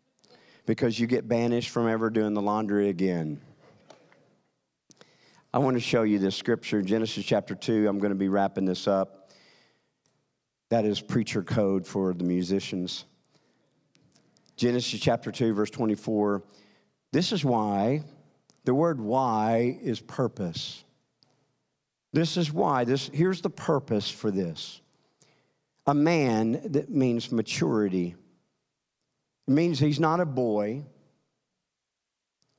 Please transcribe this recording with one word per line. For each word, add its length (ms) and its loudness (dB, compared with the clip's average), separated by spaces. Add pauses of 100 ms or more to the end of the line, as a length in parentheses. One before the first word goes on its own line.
(640)
because 340 0
you 60 2
get 220 0
banished 420 0
from 180 0
ever 220 0
doing 240 0
the 80 0
laundry 480 0
again. 500 -2 (2250)
I 60 0
want 160 2
to 60 0
show 200 2
you 160 4
this 180 2
scripture, 460 0
Genesis 420 -2
chapter 300 0
two. 340 0
I'm 120 0
gonna 160 0
be 120 0
wrapping 380 2
this 220 -2
up. 420 0 (1400)
That 140 2
is 160 0
preacher 440 -2
code 420 0
for 300 -2
the 80 -4
musicians. 840 -2 (1500)
Genesis 440 0
chapter 320 0
two, 220 0
verse 160 0
twenty-four. 720 0 (720)
This 200 0
is 140 -2
why, 560 2 (640)
the 80 2
word 260 2
why 800 0
is 200 -6
purpose. 840 -6 (1300)
This 260 0
is 140 0
why, 340 0
this, 280 0
here's 280 0
the 100 -4
purpose 580 -2
for 220 -4
this. 500 -6 (1040)
A 80 4
man, 640 2 (120)
that 180 -2
means 420 0
maturity. 840 0 (1300)
It 40 0
means 260 2
he's 220 2
not 200 2
a 60 0
boy. 600 -2 (1700)